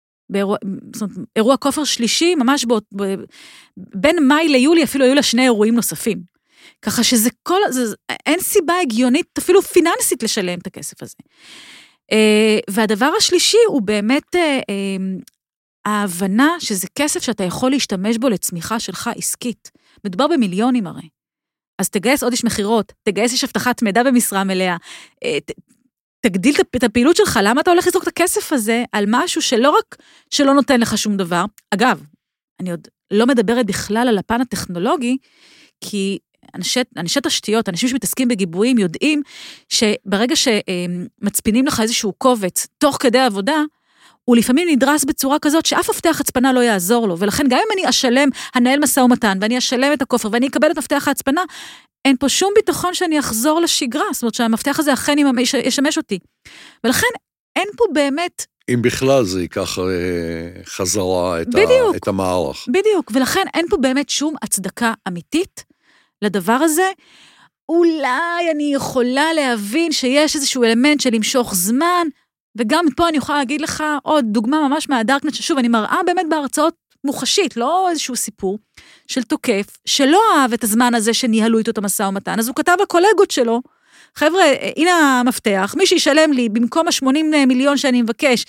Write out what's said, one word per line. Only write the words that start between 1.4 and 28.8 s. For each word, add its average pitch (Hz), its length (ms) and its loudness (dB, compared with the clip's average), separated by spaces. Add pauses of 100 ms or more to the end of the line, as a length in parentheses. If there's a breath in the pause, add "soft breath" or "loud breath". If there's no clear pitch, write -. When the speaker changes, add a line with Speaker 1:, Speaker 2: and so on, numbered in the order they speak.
Speaker 1:
כופר 285 260 -2
שלישי, 320 520 0
ממש 262 300 2
בו, 226 140 0 (160)
ב-, 196 200 -4 (600 loud breath)
בין 269 500 0
מאי 302 220 4
ליולי 294 340 4
אפילו 269 220 0
היו 269 100 4
לה 294 80 2
שני 240 200 2
אירועים 226 320 2
נוספים. 185 580 -4 (480 soft breath)
ככה 220 220 -2
שזה 233 260 2 (140)
כל, 359 160 0 (100)
זה, 254 160 -2
זה, 208 100 -6 (300)
אין 320 140 0
סיבה 339 420 0
הגיונית, 254 560 0
אפילו 349 240 4
פיננסית, 359 600 2
לשלם 180 360 -4
את - 80 -14
הכסף - 360 -14
הזה. - 120 -16 (960 loud breath)
אה, 214 480 4 (100)
והדבר 214 480 0
השלישי 359 400 2 (100)
הוא 277 140 0
באמת, 214 540 -2
אה, 302 240 2 (100)
אה, 196 280 -4 (880)
ההבנה 202 760 0
שזה - 360 -4
כסף 294 280 -2
שאתה 202 200 -4
יכול 214 280 -2
להשתמש 226 460 -2
בו 254 120 0
לצמיחה 185 500 -4
שלך - 360 -8
עסקית. - 560 -8 (340 soft breath)
מדובר 202 220 -2
במיליונים 233 600 0
הרי. 170 220 -14 (680)
אז 190 100 -4
תגייס 233 340 0
עוד 240 80 0
איש - 120 -4
מכירות, 214 500 -2 (100)
תגייס 214 280 0
איש 254 120 -2
אבטחת 247 380 -2
מידע 220 220 2
במשרה 240 400 0
מלאה, 185 340 -2 (460 loud breath)
אה, 160 220 -2
ת-, 156 60 -14 (760)
תגדיל 190 300 2
את - 40 -2
הפ-, - 180 -2
את 254 60 0
הפעילות 247 320 4
שלך, 359 280 2
למה 247 180 2
אתה 359 100 2
הולך 349 160 2
לזרוק 359 160 0
את - 40 -2
הכסף 359 460 -2
הזה 233 380 -2